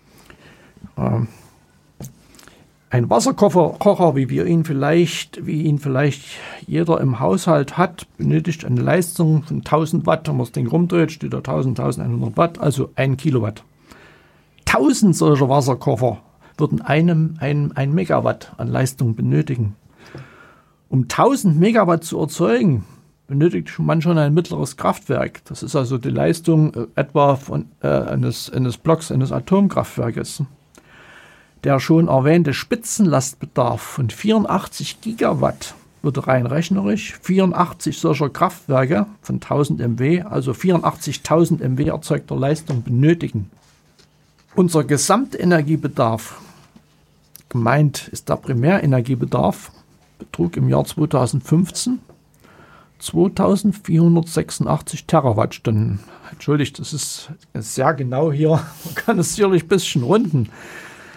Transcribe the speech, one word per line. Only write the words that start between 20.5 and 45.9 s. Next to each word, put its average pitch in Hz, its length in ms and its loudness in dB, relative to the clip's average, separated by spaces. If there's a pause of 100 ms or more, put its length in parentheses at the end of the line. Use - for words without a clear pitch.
Um 131 200 0
tausend 190 500 2
Megawatt 175 460 2
zu - 140 -6
erzeugen, 170 680 0 (400)
benötigt 160 520 0
man 156 220 0
schon 165 160 2
ein 147 160 2
mittleres 156 460 -2
Kraftwerk. - 680 -4
Das - 180 -14
ist 135 140 -6
also 131 220 -2
die 131 100 -6
Leistung, 156 640 2
äh, - 220 -6
etwa 143 420 2
von, 151 300 -6 (160)
äh, 143 60 -2
eines, 127 600 -2
eines 127 280 -2
Blocks 160 340 0
eines 135 180 0
Atomkraftwerkes. 131 1120 -2 (1200)
Der 139 160 2
schon 165 280 4
erwähnte 151 460 4
Spitzenlastbedarf 135 1300 -2
von 120 280 -4
vierundachtzig - 880 -2
Gigawatt - 760 -2 (280)
würde 139 240 -2
rein 127 200 2
rechnerisch 190 760 -2
vierundachtzig 180 800 0
solcher 147 320 0
Kraftwerke 143 760 0 (160)
von 127 180 -4
tausend 143 400 -2
M 117 180 -2
W, 160 240 2
also 139 320 -4
vierundachtzigtausend 165 1080 0
M 131 160 0
W 147 120 0
erzeugter 147 480 -4
Leistung 135 480 -2
benötigen. 139 640 0 (1040)
Unser 170 300 2
Gesamtenergiebedarf, 151 1600 0 (1080)